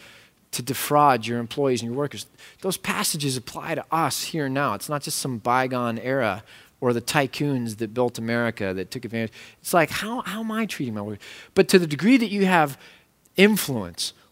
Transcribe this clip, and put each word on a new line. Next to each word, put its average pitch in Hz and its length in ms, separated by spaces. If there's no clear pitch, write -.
to - 120
defraud 135 640
your 120 100
employees 127 440
and 117 100
your 123 60
workers. 139 280
Those 185 160
passages 160 600
apply 156 380
to 127 160
us 156 320
here 147 260
now. 135 240
It's 101 160
not 143 140
just - 160
some 131 180
bygone 123 600
era 110 440
or 127 120
the 117 100
tycoons 131 760
that 110 160
built 123 240
America 113 560
that 92 160
took 120 160
advantage. 113 260
It's - 140
like, 160 160
how, 226 300
how 190 180
am 226 120
I 220 140
treating 123 300
my 104 60
workers? 104 220
But 190 140
to 196 100
the 175 100
degree 156 300
that 220 140
you 196 160
have 156 320
influence 135 800